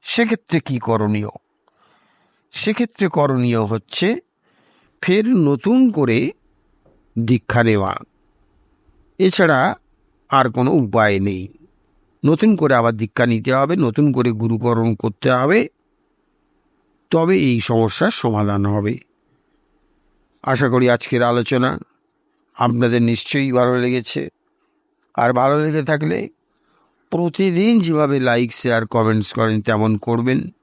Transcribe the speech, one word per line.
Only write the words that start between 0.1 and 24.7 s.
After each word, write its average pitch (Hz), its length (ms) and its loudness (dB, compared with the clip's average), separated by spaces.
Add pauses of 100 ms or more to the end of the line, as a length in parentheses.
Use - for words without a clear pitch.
কি 131 200 -6
করণীয়? 107 480 -2 (1200)
সেক্ষেত্রে 214 560 -2
করণীয় 123 580 0
হচ্ছে 113 500 -2 (840)
ফের 208 260 2
নতুন 220 640 2
করে 135 400 0 (880)
দীক্ষা 117 440 0
নেওয়া, 101 320 0 (1200)
এছাড়া 175 580 2 (540)
আর 131 220 2
কোনো 123 200 0
উপায় 107 480 2
নেই। 98 280 -4 (760)
নতুন 180 300 4
করে 143 200 2
আবার 117 180 2
দীক্ষা 110 320 -2
নিতে 117 280 0
হবে, 143 220 0
নতুন 143 360 2
করে 123 200 0
গুরুকরণ 113 640 0
করতে 113 360 -2
হবে, 143 360 2 (1400)
তবে 165 280 2
এই 127 220 2
সমস্যার 113 520 0
সমাধান 104 540 -2
হবে। 104 320 -2 (1500)
আশা 135 260 0
করি 123 200 2
আজকের 120 340 0
আলোচনা 123 560 0 (760)
আপনাদের 120 460 0
নিশ্চয়ই 123 500 -2
ভালো 123 300 0
লেগেছে। 123 480 -4 (840)